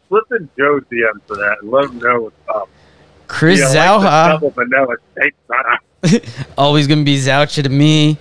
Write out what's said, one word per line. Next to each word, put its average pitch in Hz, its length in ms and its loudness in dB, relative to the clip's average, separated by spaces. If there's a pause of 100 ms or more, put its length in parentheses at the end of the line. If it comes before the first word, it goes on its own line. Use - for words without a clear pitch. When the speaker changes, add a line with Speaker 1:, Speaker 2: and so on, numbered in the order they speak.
Speaker 1:
slip 214 240 0
in 196 240 -6
Joe's 143 340 0
D 117 160 -4
M 104 200 -6
for 104 100 -10
that 101 240 -4
and 104 100 -14
let 135 140 0
him 123 140 -10
know 120 240 -2
what's 107 140 -14 (120)
up. 107 220 -8 (580)
Speaker 2:
Chris 175 300 2
Speaker 1:
You 151 60 2
know, 135 60 2
like 175 300 4
the 196 80 2
Speaker 2:
Zauha. 160 220 4
Speaker 1:
double 156 200 -2
vanilla 123 460 -2 (240)
shake, 143 140 -4 (120)
son. 123 720 -2 (260)
Speaker 2:
<laughs> - 120 -8
Always 143 280 2
gonna 151 180 2
be 143 120 2
Zoucha 139 460 0
to 131 60 -2
me 151 520 2